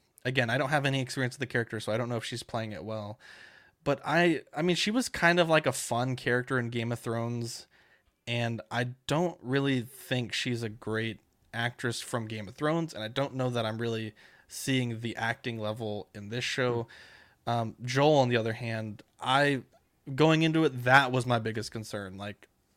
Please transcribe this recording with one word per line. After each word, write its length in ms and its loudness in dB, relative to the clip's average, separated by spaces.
Again, 260 0
I 80 2
don't 120 0
have 160 2
any 160 2
experience 320 -2
with 80 -14
the 100 -4
character, 300 -2
so 100 -4
I 60 2
don't 100 -2
know 80 -2
if 80 -4
she's 200 -8
playing 280 -6
it 140 -10
well. 340 -8
But 220 0
I, 360 4
I 100 -2
mean, 120 2
she 160 0
was 160 0
kind 320 4
of 80 4
like 180 4
a 60 2
fun 460 -2
character 420 0
in 120 -2
Game 200 -2
of 80 -4
Thrones, 680 -4
and 340 0
I 180 0
don't 360 0
really 400 0
think 520 -4
she's 280 -2
a 60 -4
great 520 -4
actress 480 -2
from 260 -4
Game 220 -8
of 60 -16
Thrones, 380 -2
and 80 -10
I 60 -6
don't 280 -2
know 140 0
that 160 0
I'm 120 -2
really 360 -2
seeing 500 -2
the 160 -6
acting 420 -4
level 560 -6
in 140 -14
this 160 -6
show. 440 0
Um, 360 -2
Joel, 340 4
on 140 6
the 60 4
other 180 0
hand, 500 -8
I, 400 4
going 280 6
into 240 4
it, 180 -2
that 300 6
was 120 2
my 140 2
biggest 320 -4
concern. 460 -8
Like, 320 -10